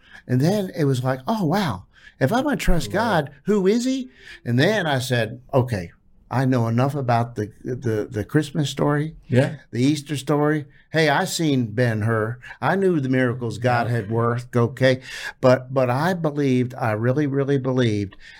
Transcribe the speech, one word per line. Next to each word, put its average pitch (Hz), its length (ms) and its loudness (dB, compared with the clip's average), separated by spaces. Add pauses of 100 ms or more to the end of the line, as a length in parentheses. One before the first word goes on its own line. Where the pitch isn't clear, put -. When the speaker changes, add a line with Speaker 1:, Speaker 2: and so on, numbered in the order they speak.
(260)
Speaker 1:
And 123 140 2
then 190 340 2
it 156 100 0
was 127 180 0
like, 131 240 -4
"Oh, 214 180 -2
wow. 151 400 -2 (340)
If 131 140 2
I'm 254 100 2
gonna 285 120 0
trust 175 320 2
Speaker 2:
Right. 101 60 -6
Speaker 1:
God, 190 360 0 (140)
who 196 240 2
is 233 180 2
he?" 262 240 -4 (360)
And 120 140 0
then 185 280 2
I 135 120 0
said, 123 400 -2 (140)
"Okay, 107 380 0 (400)
I 127 140 0
know 123 220 2
enough 123 260 0
about 120 420 -2
the, 104 160 -4 (120)
the, 117 460 -4
the 107 140 -4
Christmas 151 460 -2
story, 147 460 -2 (120)
Speaker 2:
Yeah. 143 280 2 (160)
Speaker 1:
the 117 100 -2
Easter 147 340 0
story. 147 500 0 (260)
Hey, 156 180 2
I 160 160 2
seen 139 480 0
Ben-Hur. 113 640 0 (240)
I 147 140 0
knew 185 240 2
the 131 100 -2
miracles 120 480 0
God 123 300 0
Speaker 2:
Yeah. 120 80 -2
Speaker 1:
had 104 160 -4
worked, 117 440 -2
okay? 127 460 2 (400)
But, 127 320 4
but 127 160 2
I 151 240 0
believed, 139 600 0
I 117 160 -2
really, 123 340 0
really 139 320 0
believed 123 580 0 (240)